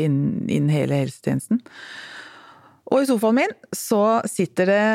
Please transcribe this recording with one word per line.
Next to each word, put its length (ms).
innen, 440
innen 260
hele 300
helsetjenesten. 560
Og 200
i 80
sofaen 300
min 140
så 340
sitter 440
det 120